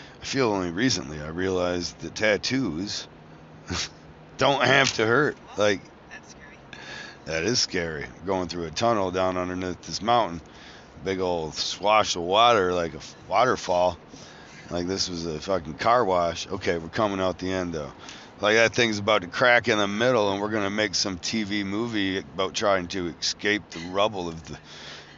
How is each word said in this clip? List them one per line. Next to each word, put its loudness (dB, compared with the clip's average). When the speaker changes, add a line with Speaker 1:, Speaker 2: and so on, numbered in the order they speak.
Speaker 1:
I -14
feel 2
only 0
recently -2
I -8
realized 0
that -10
tattoos 0
<laughs> -4
don't 4
have 4
to 2
hurt. 2
Like, 4
Speaker 2:
That's -18
scary. -20
Speaker 1:
that -2
is 2
scary. -2
Going -2
through -6
a -6
tunnel 0
down 0
underneath -4
this -8
mountain, 2
big -2
old -2
swash 2
of -4
water, 6
like 0
a -14
f-, -16
waterfall. 2
Like -4
this -2
was -6
a -4
fucking -4
car 2
wash. 0
Okay, -2
we're -6
coming 0
out 0
the -4
end -2
though. -8
Like 4
that 6
thing's 2
about 2
to -8
crack 4
in 2
the 2
middle, 2
and -2
we're -4
gonna 0
make 0
some -2
T -2
V -2
movie -2
about -4
trying 2
to -4
escape 0
the -12
rubble 0
of -8
the -12